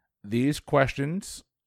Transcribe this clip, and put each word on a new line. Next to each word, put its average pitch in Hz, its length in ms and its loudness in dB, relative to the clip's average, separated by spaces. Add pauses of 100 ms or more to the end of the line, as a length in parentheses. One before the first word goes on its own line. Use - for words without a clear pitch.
(240)
these 123 360 0
questions, 143 840 0 (240)